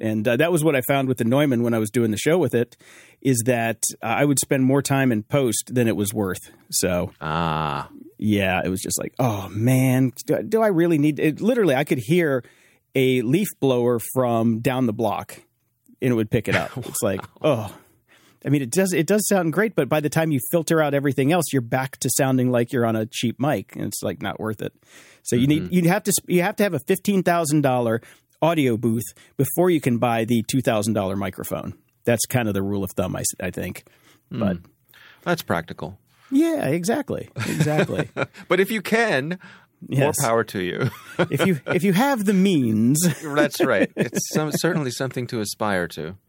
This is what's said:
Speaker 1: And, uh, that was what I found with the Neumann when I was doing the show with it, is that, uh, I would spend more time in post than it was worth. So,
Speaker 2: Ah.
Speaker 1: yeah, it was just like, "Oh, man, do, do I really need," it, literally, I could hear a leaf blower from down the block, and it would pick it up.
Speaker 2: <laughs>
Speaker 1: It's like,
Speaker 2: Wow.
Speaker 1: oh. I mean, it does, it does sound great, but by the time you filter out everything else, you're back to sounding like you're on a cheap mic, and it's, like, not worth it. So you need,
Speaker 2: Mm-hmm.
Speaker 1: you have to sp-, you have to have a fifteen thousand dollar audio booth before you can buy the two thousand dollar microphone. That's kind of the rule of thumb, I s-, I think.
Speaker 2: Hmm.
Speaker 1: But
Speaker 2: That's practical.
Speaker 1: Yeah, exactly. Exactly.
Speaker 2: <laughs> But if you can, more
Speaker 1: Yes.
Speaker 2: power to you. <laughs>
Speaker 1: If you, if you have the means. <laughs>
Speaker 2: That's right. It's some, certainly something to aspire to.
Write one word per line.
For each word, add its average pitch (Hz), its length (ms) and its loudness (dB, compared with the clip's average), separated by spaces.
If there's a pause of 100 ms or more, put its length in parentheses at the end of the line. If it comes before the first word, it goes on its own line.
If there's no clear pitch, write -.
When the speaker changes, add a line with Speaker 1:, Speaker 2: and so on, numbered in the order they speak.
Speaker 1:
And, 110 260 -2
uh, 120 100 2
that 156 140 2
was 160 140 0
what 156 100 2
I 131 140 0
found 139 200 0
with 123 100 -2
the 120 60 0
Neumann 127 380 2
when 120 120 0
I 113 40 0
was 110 120 -2
doing 117 200 0
the 104 60 -2
show 156 220 2
with 139 160 0
it, 120 220 -2 (440)
is 127 260 0
that, 117 360 0 (200)
uh, - 40 -4
I 113 180 2
would 143 160 2
spend 135 240 0
more 135 180 4
time 135 300 2
in 107 100 0
post 131 520 0
than 120 140 2
it 104 80 0
was 101 180 -2
worth. 98 360 -4 (200)
So, 90 500 -2
Speaker 2:
Ah. 78 680 -2 (300)
Speaker 1:
yeah, 98 460 0
it - 40 -4
was 92 120 -4
just - 180 -6
like, - 220 -8
"Oh, 104 300 -2
man, 127 640 2 (140)
do, - 160 0
do 220 200 0
I 220 60 4
really 170 300 2
need," 143 220 2
it, 151 200 0
literally, 202 360 2
I 143 80 2
could 151 140 0
hear 135 440 2 (540)
a 131 260 4
leaf 156 240 0 (140)
blower 123 400 2 (140)
from 117 460 2
down 127 260 0
the 110 60 -2
block, 104 460 -4 (640)
and 127 80 2
it 123 40 2
would 110 160 -2
pick 113 180 0
it 95 80 0
up. 87 160 -4
Speaker 2:
<laughs> - 40 -14
Speaker 1:
It's - 260 -8
like, 98 180 0 (200)
Speaker 2:
Wow. 113 300 0
Speaker 1:
oh. - 60 -18 (680)
I - 40 -6
mean, 143 140 2
it 120 80 -6
does, 185 220 0
it 156 140 0
does 202 220 0
sound 175 240 2
great, 208 240 -2
but 143 120 2
by 156 120 0
the 147 100 -2
time 160 220 2
you 135 80 0 (100)
filter 165 320 2
out 143 120 0
everything 139 380 0
else, 175 200 0
you're 135 100 0
back 127 360 -4
to 131 120 -2
sounding 131 400 2
like 120 220 0
you're 120 140 2
on 113 100 2
a 110 100 -2
cheap - 320 -4
mic, 127 380 -4
and 104 80 -6
it's, 101 180 -8
like, 104 180 -6
not 98 200 -8
worth 107 220 -6
it. - 100 -6 (500)
So - 140 0
you 123 100 2
need, 151 180 2
Speaker 2:
Mm-hmm. 180 100 -4
Speaker 1:
you 170 160 4
have 208 120 2
to 196 100 -4
sp-, - 180 -2
you 175 120 4
have 208 140 -2
to 208 80 2
have 196 100 0
a 143 60 -4
fifteen 196 420 0
thousand 160 400 2
dollar 123 400 2 (400)
audio 151 340 2
booth 120 260 0 (360)
before 170 320 2
you 160 100 2
can 123 160 2
buy 117 300 2
the 117 200 2
two 135 140 0
thousand 110 320 2
dollar 98 240 -2
microphone. - 560 -6 (320)
That's 120 220 2
kind 123 220 0
of 104 60 0
the 98 80 0
rule 98 220 -4
of 95 80 -6
thumb, 95 240 -4
I 92 40 -6
s-, - 200 -4
I 92 100 -6
think. 92 340 -10 (460)
Speaker 2:
Hmm. - 100 -8
Speaker 1:
But 95 160 0 (680)
Speaker 2:
That's 175 180 -2
practical. - 560 -6 (320)
Speaker 1:
Yeah, 320 360 2
exactly. 175 680 -4
Exactly. 151 760 -2 (180)
Speaker 2:
<laughs> - 200 -14
But 185 120 2
if 196 100 0
you 220 120 -4
can, 180 560 0 (500)
more 139 240 2
Speaker 1:
Yes. - 80 -4
Speaker 2:
power 113 240 2
to 104 160 -6
you. 90 300 -2 (280)
<laughs> - 120 0
Speaker 1:
If 143 160 2
you, 170 200 2
if 156 160 0
you 196 120 4
have 233 320 0
the 208 80 2
means. 139 640 4 (140)
<laughs> - 80 -14
Speaker 2:
That's 147 420 0
right. 123 320 2
It's - 380 -4
some, 156 180 0
certainly 160 380 -2
something 127 380 -6
to 120 120 -6
aspire 101 480 -2
to. 82 280 -10 (120)